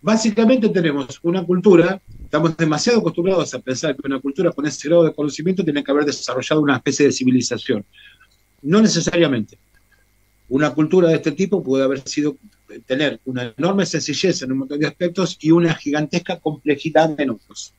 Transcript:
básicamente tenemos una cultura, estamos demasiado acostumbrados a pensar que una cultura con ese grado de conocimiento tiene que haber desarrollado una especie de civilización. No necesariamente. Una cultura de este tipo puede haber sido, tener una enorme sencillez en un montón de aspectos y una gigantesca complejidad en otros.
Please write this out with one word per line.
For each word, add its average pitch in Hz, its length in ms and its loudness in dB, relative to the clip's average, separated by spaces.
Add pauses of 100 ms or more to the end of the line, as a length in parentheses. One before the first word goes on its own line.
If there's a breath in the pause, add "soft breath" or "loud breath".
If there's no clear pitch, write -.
básicamente 220 680 2
tenemos 160 540 -2
una 175 220 -2
cultura, 180 560 4 (220)
estamos 160 340 -2
demasiado 165 420 0
acostumbrados 170 560 -2
a 120 60 -8
pensar 131 340 -4
que - 100 -14
una 135 160 -4
cultura 147 300 -2
con 143 160 -6
ese 143 220 -6
grado 170 160 6
de 151 100 0
conocimiento 160 500 -4
tiene 143 200 -2
que - 60 -6
haber 147 140 2
desarrollado 135 560 -2
una 143 160 2
especie 143 300 0
de 127 60 4
civilización. 123 720 -2 (800 soft breath)
No 170 180 2
necesariamente. 165 760 0 (920)
Una 143 220 0
cultura 160 380 2
de 160 80 4
este 156 160 -2
tipo 185 300 0
puede 135 220 0
haber 139 160 -2
sido, 147 360 -4 (500)
tener 131 380 -2
una 123 320 -8
enorme 185 300 0
sencillez 160 560 -2
en 131 100 -6
un 135 60 -2
montón 135 200 -6
de 156 80 0
aspectos 175 540 -4
y 156 100 0
una 170 240 4
gigantesca 156 640 -4
complejidad 151 800 -2
en 139 120 -2
otros. - 480 -14